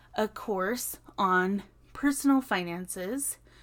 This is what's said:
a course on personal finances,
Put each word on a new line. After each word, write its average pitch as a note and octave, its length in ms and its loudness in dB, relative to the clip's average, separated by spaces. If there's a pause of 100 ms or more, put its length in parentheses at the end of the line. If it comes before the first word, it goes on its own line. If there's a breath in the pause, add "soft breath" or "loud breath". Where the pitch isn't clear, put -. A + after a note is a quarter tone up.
(140 soft breath)
a G#3+ 140 0
course G#3+ 720 -4 (180)
on F#3 460 2 (320)
personal C#4 480 4
finances, F#3 960 -4 (240 soft breath)